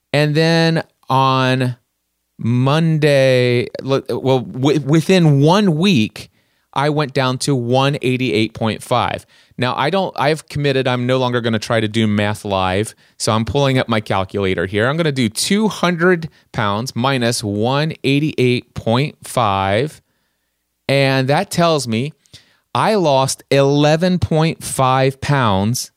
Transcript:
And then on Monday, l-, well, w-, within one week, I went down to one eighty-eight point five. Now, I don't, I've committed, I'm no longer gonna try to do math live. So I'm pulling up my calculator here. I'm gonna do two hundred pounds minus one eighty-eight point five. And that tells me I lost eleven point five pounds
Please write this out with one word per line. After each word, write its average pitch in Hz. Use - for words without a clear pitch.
And 147
then 165
on 131
Monday, 135
l-, 135
well, 131
w-, 131
within 156
one 175
week, 156
I 143
went 147
down 131
to 143
one 131
eighty-eight 123
point 110
five. -
Now, 123
I 139
don't, 185
I've 147
committed, 135
I'm 123
no 131
longer 123
gonna 113
try 113
to 110
do 110
math 104
live. 95
So -
I'm 113
pulling 131
up -
my 113
calculator 95
here. 104
I'm 151
gonna 160
do 127
two 208
hundred 175
pounds 107
minus 120
one 123
eighty-eight 135
point 127
five. 101
And 135
that 160
tells 160
me 120
I 165
lost 135
eleven 151
point 160
five 131
pounds 117